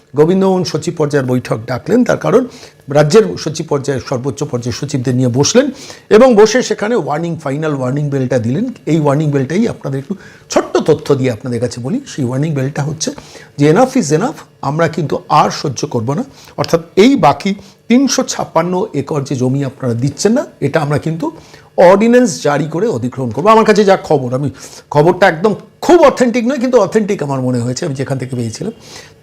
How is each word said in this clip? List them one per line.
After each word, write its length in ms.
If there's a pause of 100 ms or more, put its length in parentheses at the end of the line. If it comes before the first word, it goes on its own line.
(180)
গোবিন্দ 260
মোহন 260
সচিব 280
পর্যায়ের 340
বৈঠক 260 (120)
ডাকলেন। 280 (100)
তার 160
কারণ 180 (540)
রাজ্যের 280 (180)
সচিব 300
পর্যায়ের, 360
সর্বোচ্চ 320 (100)
পর্যায়ের 300
সচিবদের 380
নিয়ে 200
বসলেন 280 (500)
এবং 120 (120)
বসে 220
সেখানে 340
ওয়ার্নিং, 360 (120)
ফাইনাল 340
ওয়ার্নিং 260 (100)
বেলটা 240
দিলেন। 260 (220)
এই 140
ওয়ার্নিং 340
বেলটাই 280 (120)
আপনাদের 280
একটু 120 (380)
ছোট্ট 220 (140)
তথ্য 180 (120)
দিয়ে 180
আপনাদের 280
কাছে 160
বলি। 180 (140)
সেই 120
ওয়ার্নিং 340
বেলটা 300
হচ্ছে 220 (480)
যে 140
enough 300
is 60 (100)
enough, 200 (240)
আমরা 260
কিন্তু 260 (260)
আর 80 (120)
সহ্য 200 (140)
করব 140 (100)
না। 60 (360)
অর্থাৎ 200 (160)
এই 160 (140)
বাকি 240 (380)
তিনশো 340 (100)
ছাপ্পান্ন 420 (260)
একর 280
যে 80
জমি 240 (100)
আপনারা 240
দিচ্ছেন 380
না, 100 (240)
এটা 180
আমরা 140
কিন্তু 280 (500)
অর্ডিন্যান্স 540 (160)
জারি 280
করে 140
অধিগ্রহণ 460
করবো। 140
আমার 200
কাছে 160
যা 120 (120)
খবর, 300
আমি 100 (460)
খবরটা 380
একদম 200 (320)
খুব 140 (120)
অথেন্টিক 380
নয়, 160
কিন্তু 120 (100)
অথেন্টিক 400
আমার 200
মনে 180
হয়েছে 220
আমি 140
যেখান 180
থেকে 200
পেয়েছিলাম। 360 (480)